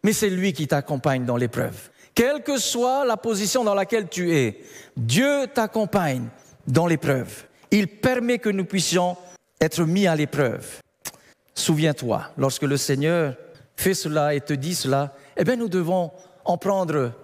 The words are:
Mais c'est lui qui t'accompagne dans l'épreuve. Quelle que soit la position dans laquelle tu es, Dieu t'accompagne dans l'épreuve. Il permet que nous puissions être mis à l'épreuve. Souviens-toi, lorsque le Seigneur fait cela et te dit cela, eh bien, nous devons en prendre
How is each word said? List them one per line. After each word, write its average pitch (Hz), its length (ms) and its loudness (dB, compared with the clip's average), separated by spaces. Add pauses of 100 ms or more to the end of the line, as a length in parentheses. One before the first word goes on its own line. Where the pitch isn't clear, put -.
Mais 214 100 4
c'est 208 180 0
lui 185 220 0
qui 147 140 -4
t'accompagne 139 580 0
dans 120 120 0
l'épreuve. - 540 -4 (240)
Quelle 262 280 2
que 302 160 -2
soit 254 460 0
la 233 120 2
position 214 460 0
dans 202 120 2
laquelle 196 340 0
tu 175 260 0
es, 120 260 0 (360)
Dieu 247 580 2
t'accompagne 190 720 0 (400)
dans 165 220 4
l'épreuve. 139 560 -2 (260)
Il 202 160 4
permet 247 520 0
que 214 100 -2
nous 196 160 0
puissions 180 520 0 (460)
être 160 220 2
mis 185 220 4
à 160 100 4
l'épreuve. 143 640 -2 (760)
Souviens-toi, 151 840 0
lorsque 135 260 0
le 139 160 0
Seigneur 147 580 0 (400)
fait 185 180 0
cela 151 400 0
et 139 60 0
te 147 140 -4
dit 147 200 -4
cela, 139 400 -2 (220)
eh 185 80 2
bien, 247 120 2
nous 233 120 -4
devons 175 420 0 (340)
en 175 120 0
prendre 160 560 0 (120)